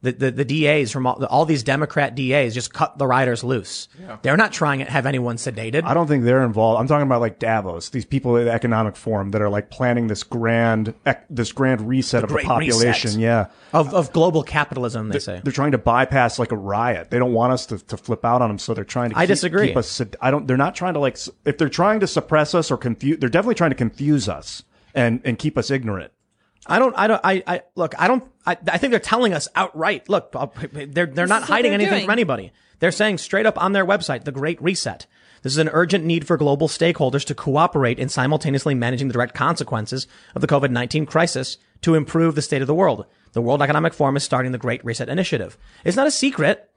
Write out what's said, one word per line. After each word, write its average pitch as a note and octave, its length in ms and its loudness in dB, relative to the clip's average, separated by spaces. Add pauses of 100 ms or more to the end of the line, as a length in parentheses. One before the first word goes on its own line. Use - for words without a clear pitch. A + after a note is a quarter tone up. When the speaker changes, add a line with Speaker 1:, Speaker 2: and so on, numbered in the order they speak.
Speaker 1:
the, B2+ 80 0
the, C3 200 -2
the B2+ 140 -2
D D3 220 0
As C#3+ 240 2
from C3 160 -2
all, B2+ 180 -2
all C#3+ 200 2
these D3 180 0
Democrat C#3 500 -2
D B2+ 200 -2
As B2+ 200 2
just A#2+ 180 -6
cut - 280 -4
the C#3 80 0
rioters B2 360 2
loose. A#2+ 440 -6 (120)
Speaker 2:
Yeah. F3 220 -16
Speaker 1:
They're C#3 160 2
not G#3+ 160 4
trying C#3 260 -2
to C3+ 60 -6
have C3 220 -2
anyone A#2+ 300 -2
sedated. A2+ 480 -4
Speaker 3:
I C3 100 0
don't E3+ 120 2
think C#3+ 160 2
they're B2+ 200 4
involved. A2+ 360 2
I'm B2 80 0
talking D3 200 2
about, B2 140 2
like, A2+ 180 -2
Davos, G2 500 -2
these A#2+ 160 -6
people B2+ 320 0
at A#2+ 80 2
the A#2 60 2
Economic A2+ 440 0
Forum G2 360 -4
that G#2+ 100 -2
are, G#2 80 2
like, G#2 220 -2
planning A#2+ 360 0
this G#2 160 -4
grand, A2+ 680 0 (120)
ec-, - 260 -2
this A#2+ 200 -4
grand C3 360 0
reset B2+ 340 0
Speaker 1:
The A2 40 -4
Speaker 3:
of G#2 40 -6
the A#2+ 60 -2
Speaker 1:
great - 100 -2
Speaker 3:
population. A#2+ 640 2
Speaker 1:
reset. G#2+ 120 -2
Speaker 3:
Yeah. A2+ 240 2 (280)
Speaker 1:
Of, D3+ 200 2
of E3+ 200 0
global D#3+ 300 4
capitalism, B2 680 -4
they G#2 40 -4
Speaker 3:
They're, C#3+ 60 0
Speaker 1:
say. F#2 240 -8
Speaker 3:
they're B2+ 80 -2
trying C#3 200 0
to B2+ 80 2
bypass, B2 580 2
like, A#2 140 -2
a A2 60 -4
riot. G2+ 520 -2
They A#2+ 100 -2
don't B2 140 2
want A#2+ 200 2
us B2 140 -4
to, G#2 120 -8
to - 180 -12
flip - 260 -6
out B2 200 2
on A2 60 0
them, G#2 100 -6
so - 160 -6
they're G#2+ 80 -8
trying A#2+ 280 -4
to A2 60 -4
Speaker 1:
I E3 60 2
Speaker 3:
keep, F3+ 60 0
Speaker 1:
disagree. F#3+ 400 2
Speaker 3:
keep D#3 80 -2
us A#2 100 -2
sed-, - 340 -6
I B2+ 100 2
don't, D3 160 -2
they're B2+ 100 2
not D3+ 180 0
trying F3+ 180 -4
to, D3 60 -2
like, C3+ 160 0
s-, - 140 -14 (160)
if C#3+ 120 0
they're D3+ 120 2
trying G#3 320 2
to G3 60 2
suppress D3+ 480 0
us E3 160 2
or B2 60 0
confu-, B2+ 400 -2
they're B2+ 120 0
definitely A3+ 260 2
trying D#3+ 160 2
to - 40 -2
confuse C3 540 0
us - 340 -10 (320)
and, A#2+ 300 2
and A#2+ 140 -2
keep D3 180 -2
us A#2 140 -2
ignorant. A2 400 -4 (580)
Speaker 1:
I F#3 100 2
don't, B3+ 180 2
I G3+ 100 2
don't, G#3+ 160 2
I, F#3+ 240 0
I, F3 140 -2 (140)
look, E3+ 220 -2
I F3+ 120 2
don't, B3+ 160 2 (200)
I, F3 120 0 (100)
I E3+ 100 -2
think C4+ 140 0
they're A3+ 80 2
telling A3+ 340 2
us D3+ 220 -4
outright, F3 540 -2
look, F#3+ 260 0
uh, C3 120 -4 (260)
they're, C#3+ 120 -12
they're D3+ 200 0
Speaker 4:
This E3+ 240 -2
Speaker 1:
not G#3+ 140 2
Speaker 4:
is - 60 -8
what G3+ 60 2
Speaker 1:
hiding A#3 160 2
Speaker 4:
they're G3+ 40 0
Speaker 1:
anything G3+ 180 2
Speaker 4:
doing. A3 120 0
Speaker 1:
from G3 60 0
anybody. C#3+ 400 0 (280)
They're F3 120 4
saying G#3+ 280 0
straight G#3 260 -2
up - 160 2
on F#3+ 100 2
their G3 140 2
website, E3+ 400 0
"The C#3+ 80 -6
Great D3 280 -4
Reset. D3+ 440 -4 (380)
This C3 100 -4
is D3 60 0
an D#3 120 4
urgent E3 320 2
need E3 240 0
for E3+ 80 2
global C#3+ 320 2
stakeholders C#3+ 580 0
to C#3+ 100 -6
cooperate C#3+ 640 0
in B2+ 100 -4
simultaneously C#3 640 0
managing B2 320 -2
the A#2+ 60 -4
direct A#2+ 200 -2
consequences C3 720 -4 (280)
of - 60 -2
the D3 60 2
covid C3+ 240 2
nineteen B2 340 0
crisis D#3+ 520 0 (260)
to E3 120 4
improve D#3+ 400 2
the D3 60 0
state C#3 200 -2
of C3 60 -2
the D3+ 80 2
world. E3+ 300 0 (260)
The A#2 100 -2
World C3 200 2
Economic D3+ 320 2
Forum C#3 240 2
is C#3 80 -2
starting B2+ 260 -2
the B2+ 60 -6
Great B2 260 -4
Reset A#2 240 -6
Initiative." C#3 500 -4 (280)
It's F3+ 120 2
not C#4 100 4
a C#4+ 40 2
secret. G#3+ 640 0